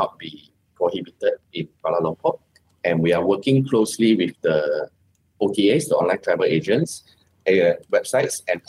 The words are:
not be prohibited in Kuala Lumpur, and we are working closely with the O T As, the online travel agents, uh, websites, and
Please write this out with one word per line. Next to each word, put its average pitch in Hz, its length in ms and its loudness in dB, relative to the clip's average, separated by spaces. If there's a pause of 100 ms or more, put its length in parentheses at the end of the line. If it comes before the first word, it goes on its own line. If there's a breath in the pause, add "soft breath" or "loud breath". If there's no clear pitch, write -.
not - 160 -6
be 78 160 -14 (400)
prohibited 90 640 -4 (180)
in 82 120 -6 (180)
Kuala 82 180 -2
Lumpur, 82 380 -4 (440)
and 175 120 0 (100)
we 85 80 2
are 85 100 0 (100)
working 135 240 0 (140)
closely 113 400 2 (100)
with 85 200 -2
the 76 480 0 (500)
O 107 140 0
T 101 200 2
As, 151 160 0
the - 120 2
online 92 240 0
travel 92 200 0 (120)
agents, 113 460 -2 (420 soft breath)
uh, 90 320 4 (140)
websites, - 580 -2
and 87 80 -2 (120)